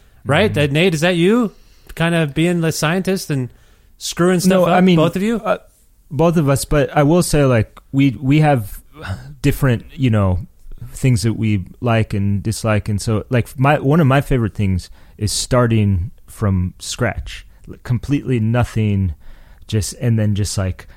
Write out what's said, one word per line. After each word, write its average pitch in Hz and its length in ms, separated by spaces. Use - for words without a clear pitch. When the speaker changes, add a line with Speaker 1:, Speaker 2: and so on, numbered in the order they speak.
Speaker 1:
right." 180 260
Speaker 2:
Mm-hmm. - 40
Speaker 1:
That, 147 180
Nate, 170 200
is 147 80
that 180 140
you 196 380
kinda 165 320
being 170 340
the 160 120
scientist 185 560
and 131 200
screwing 175 440
stuff 185 80
Speaker 2:
No, 185 160
Speaker 1:
up, 175 120
Speaker 2:
I 180 40
mean, 185 160
Speaker 1:
both 170 180
of 190 80
you? 220 140
Speaker 2:
uh, 202 220
both 160 260
of 143 120
us, 135 160
but 143 300
I 147 80
will 165 200
say, 147 220
like, 120 340
we, 135 180
we 143 200
have 139 400
different, 131 440
you 131 140
know, 95 300
things 123 320
that 113 100
we 104 320
like 113 340
and 101 300
dislike, 107 460
and 101 120
so, 110 280
like, 123 280
my, 139 220
one 151 220
of 139 60
my 135 120
favorite 123 340
things 95 360
is 104 140
starting 110 800
from 92 520
scratch, - 680
completely 127 580
nothing, 107 760
just, 107 260
and 117 260
then 104 160
just, 101 220
like, 95 400